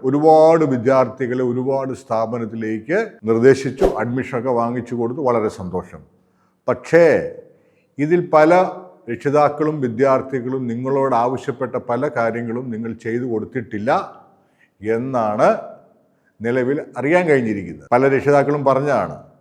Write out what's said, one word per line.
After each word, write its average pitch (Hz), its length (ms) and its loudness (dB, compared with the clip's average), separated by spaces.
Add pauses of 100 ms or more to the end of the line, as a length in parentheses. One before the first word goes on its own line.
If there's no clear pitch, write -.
ഒരുപാട് 156 560 6 (100)
വിദ്യാർത്ഥികളെ 127 760 0
ഒരുപാട് 135 420 -4 (100)
സ്ഥാപനത്തിലേക്ക് 113 960 -4 (300)
നിർദ്ദേശിച്ചു, 127 580 4 (160)
അഡ്മിഷനൊക്കെ 127 580 -4
വാങ്ങിച്ചു 120 400 -6
കൊടുത്തു, 123 280 -4
വളരെ 110 300 0
സന്തോഷം. 87 420 -10 (680)
പക്ഷേ 165 360 4 (1000)
ഇതിൽ 175 160 2 (140)
പല 156 180 8 (580)
രക്ഷിതാക്കളും 147 760 0
വിദ്യാർത്ഥികളും 131 840 -2
നിങ്ങളോട് 131 540 -2
ആവശ്യപ്പെട്ട 123 500 -6 (160)
പല 131 280 -2
കാര്യങ്ങളും 117 460 -4 (100)
നിങ്ങൾ 113 180 -8 (120)
ചെയ്തു 120 280 -4
കൊടുത്തിട്ടില്ല 107 580 -6 (1040)
എന്നാണ് 123 540 0 (960)
നിലവിൽ 131 340 0 (200)
അറിയാൻ 170 320 2
കഴിഞ്ഞിരിക്കുന്നത്. 98 640 -2
പല 131 180 4
രക്ഷിതാക്കളും 143 560 2
പറഞ്ഞതാണ്. 127 480 -2 (220)